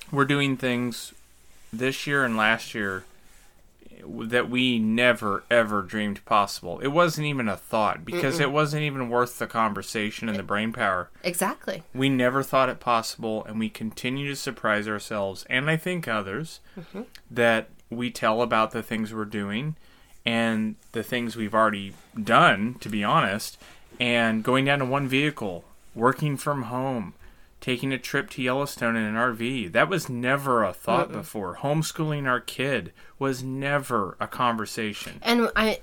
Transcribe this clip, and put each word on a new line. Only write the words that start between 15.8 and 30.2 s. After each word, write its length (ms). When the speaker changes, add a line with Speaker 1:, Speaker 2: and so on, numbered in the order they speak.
Speaker 1:
others, 520
Speaker 2:
Mm-hmm. 220
Speaker 1:
that 400
we 180
tell 320
about 300
the 100
things 320
we're 120
doing 500
and 500
the 100
things 320
we've 180
already 400
done, 580
to 100
be 140
honest, 540
and 440
going 220
down 140
to 60
one 220
vehicle, 560
working 440
from 260
home, 500
taking 340
a 60
trip 320
to 100
Yellowstone 540
in 80
an 120
R 180
V. 340
That 220
was 200
never 540